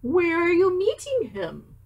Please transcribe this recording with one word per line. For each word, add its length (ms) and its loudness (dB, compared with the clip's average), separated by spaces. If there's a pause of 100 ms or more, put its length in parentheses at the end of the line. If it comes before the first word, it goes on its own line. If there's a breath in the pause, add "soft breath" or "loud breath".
Where 400 0
are 100 2
you 260 4
meeting 560 -2
him? 420 -10 (100)